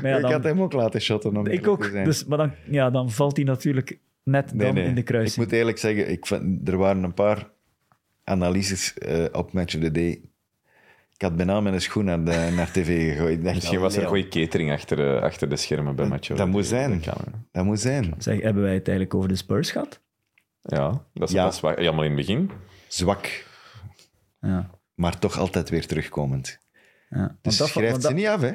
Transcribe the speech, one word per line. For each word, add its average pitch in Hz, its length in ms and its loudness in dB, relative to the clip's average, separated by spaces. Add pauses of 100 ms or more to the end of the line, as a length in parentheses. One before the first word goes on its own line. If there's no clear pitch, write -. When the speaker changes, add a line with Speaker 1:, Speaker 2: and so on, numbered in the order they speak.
Speaker 1:
Maar 135 80 2
ja, 135 60 4
Speaker 2:
Ik 143 60 2
Speaker 1:
dan - 100 2
Speaker 2:
had 147 120 0
hem 156 180 2
ook 180 100 -2
laten 113 280 2
shotten, 107 360 0
om 104 100 0
Speaker 1:
Ik 104 60 0
Speaker 2:
eerlijk 180 160 0
Speaker 1:
ook. 208 140 2
Speaker 2:
te 208 80 -2
zijn. 196 140 -2
Speaker 1:
Dus, 151 200 0
maar 143 140 0
dan, 151 140 0 (180)
ja, 135 200 4
dan 127 200 0
valt 143 260 2
hij 143 80 2
natuurlijk 131 540 0 (240)
net 135 320 0
Speaker 2:
Nee, 104 120 2
Speaker 1:
dan 101 80 2
Speaker 2:
nee. 92 120 2
Speaker 1:
in 123 80 0
de 120 80 2
kruising. 113 300 0 (120)
Speaker 2:
Ik 101 60 0
moet 113 80 4
eerlijk 113 200 2
zeggen, 107 320 0
ik 90 160 -4
vind, 95 420 -2
er 92 80 2
waren 95 260 4
een 90 120 -2
paar 104 380 2 (760)
analyses, 95 680 0
eh, 82 380 -2
op - 200 -4
Match 90 220 -2
of 78 60 -2
the 82 100 0
Day. 85 200 0 (1040)
Ik - 80 -10
had 87 140 0
bijna 92 240 2
mijn 95 200 2
schoen - 240 -2
naar 85 200 0
de, 85 320 2
naar 85 140 0
T - 80 -2
V 82 340 2
gegooid. 80 260 0
Ik 80 60 -4
dacht, 95 100 0
Speaker 3:
Misschien 92 260 -2
was 95 160 2
er 98 100 0
Speaker 2:
"Allee, 95 160 2
Speaker 3:
goede 90 240 -2
catering 82 260 0
achter, 71 440 0
eh, - 60 0
achter 78 260 -2
de 71 80 -2
schermen 73 380 -2
bij 71 100 -2
Speaker 2:
Dat, 67 80 0
Speaker 3:
Match - 180 -6
of - 60 -4
Speaker 2:
dat 98 100 2
Speaker 3:
the 92 60 2
Speaker 2:
moet 101 180 0
Speaker 3:
Day. 120 100 0
Speaker 2:
zijn. 139 100 0
Speaker 3:
Dat 85 240 -2
kan, - 100 -8
hè. - 60 -10 (220)
Speaker 2:
Dat 92 120 0
moet 104 160 0
zijn." 117 380 0
Speaker 1:
Zeg, 107 220 -2
hebben 101 220 2
wij 95 120 2
het 95 140 -2
eigenlijk 92 280 0
over 95 120 2
de 95 80 2
Spurs 101 340 -2
gehad? - 300 -6 (600)
Speaker 3:
Ja, 76 440 -2 (100)
dat 82 140 -2
is 90 60 -2
Speaker 2:
Ja. 92 100 4
Speaker 3:
pas 92 160 -2
wa-, 78 160 0
helemaal 80 280 2
in 76 60 0
het 71 160 -2
begin. 156 240 0 (380)
Speaker 2:
Zwak. - 560 -2 (960)
Speaker 1:
Ja. 92 300 -2 (240)
Speaker 2:
Maar 87 240 0
toch - 200 -2
altijd 90 320 0
weer 82 160 0
terugkomend. 71 720 -4 (520)
Speaker 1:
Ja. - 80 -4
Want 95 140 -2 (100)
Speaker 2:
Dus 110 140 0
Speaker 1:
dat 147 140 2
vo-, - 80 -6
Speaker 2:
schrijft 113 120 2
Speaker 1:
want 127 120 0
Speaker 2:
ze - 60 2
Speaker 1:
dat 135 100 0
Speaker 2:
niet 208 80 0
af, 214 140 2
hè? 127 140 2